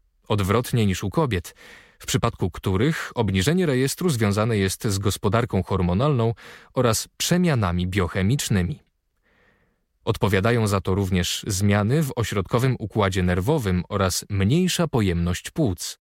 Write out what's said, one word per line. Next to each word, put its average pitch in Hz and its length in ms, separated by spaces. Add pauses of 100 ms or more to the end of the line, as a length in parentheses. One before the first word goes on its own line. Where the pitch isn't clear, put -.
(280)
Odwrotnie 107 580
niż 95 180
u 101 60
kobiet, 117 440 (440)
w - 80
przypadku 104 440
których 110 640
obniżenie 113 520
rejestru 139 440
związane 110 480
jest 95 260
z 101 140
gospodarką 101 640
hormonalną 110 720 (400)
oraz 120 420
przemianami 113 680
biochemicznymi. 95 960 (1200)
Odpowiadają 110 640
za 98 140
to 92 140
również 95 520
zmiany 104 560
w 135 140
ośrodkowym 117 640
układzie 98 440
nerwowym 90 680
oraz 98 400
mniejsza 151 600
pojemność 87 640
płuc. - 580